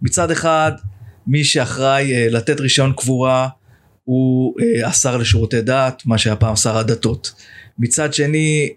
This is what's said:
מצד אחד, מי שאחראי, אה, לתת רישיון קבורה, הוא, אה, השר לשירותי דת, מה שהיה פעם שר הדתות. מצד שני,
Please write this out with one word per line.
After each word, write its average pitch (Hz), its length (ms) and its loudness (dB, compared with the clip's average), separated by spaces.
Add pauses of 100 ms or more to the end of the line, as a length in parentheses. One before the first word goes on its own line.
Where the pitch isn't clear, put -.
מצד 165 300 -2
אחד, 160 400 0 (560)
מי 147 160 2
שאחראי, 139 720 0
אה, 117 140 2
לתת 120 300 0
רישיון 135 380 2
קבורה, 127 500 0 (560)
הוא, 127 580 0
אה, 165 260 0
השר 123 300 0
לשירותי 113 440 0
דת, 131 440 0
מה 113 120 2
שהיה 107 180 0
פעם 110 200 0
שר 110 220 0
הדתות. 113 560 -2 (460)
מצד 147 340 0
שני, 151 640 0